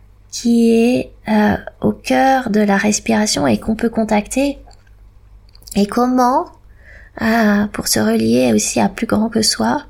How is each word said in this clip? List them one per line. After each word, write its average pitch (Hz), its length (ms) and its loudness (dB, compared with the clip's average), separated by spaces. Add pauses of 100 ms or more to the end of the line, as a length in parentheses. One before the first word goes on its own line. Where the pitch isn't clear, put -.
(300)
qui 233 400 2
est, 240 420 2 (160)
euh, 208 280 2 (240)
au 214 120 0
cœur 262 580 0
de 208 100 2
la 202 160 2
respiration 214 680 0
et 220 120 2
qu'on 220 160 -4
peut 233 140 -2
contacter. 226 720 -2 (1200)
Et 202 100 2
comment, 254 600 0 (760)
euh, 214 440 2
pour - 220 -8
se - 120 0
relier 226 540 2
aussi 214 260 -2
à 202 80 2
plus - 180 -8
grand 214 220 0
que 220 140 -2
soi, 233 480 -2